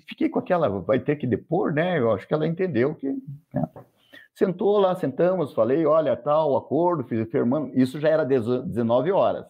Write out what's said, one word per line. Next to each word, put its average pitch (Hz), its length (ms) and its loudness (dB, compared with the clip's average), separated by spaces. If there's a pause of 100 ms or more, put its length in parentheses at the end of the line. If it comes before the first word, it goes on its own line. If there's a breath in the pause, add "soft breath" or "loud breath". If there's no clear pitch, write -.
fiquei - 200 -2
com - 100 -4
aquela, 165 300 0
"Vai 98 320 0
ter 147 160 -2
que 139 100 -6
depor", 165 460 -2
né? 165 260 0
Eu 113 140 2
acho 95 160 -4
que - 60 -10
ela 151 120 0
entendeu 160 480 0
que, - 140 -8 (440)
né? - 160 -4 (680 loud breath)
Sentou 202 440 0
lá, 185 160 2
sentamos, 165 580 -2
falei, 131 320 2
"Olha, 147 320 2
tá 151 300 0
o 135 100 2
acordo", 160 480 0
fiz, 113 260 -2
firmando. 131 480 0
Isso 131 220 2
já 156 80 2
era 156 160 2
dezo-, 123 380 0
dezenove 120 500 0
horas. 113 380 0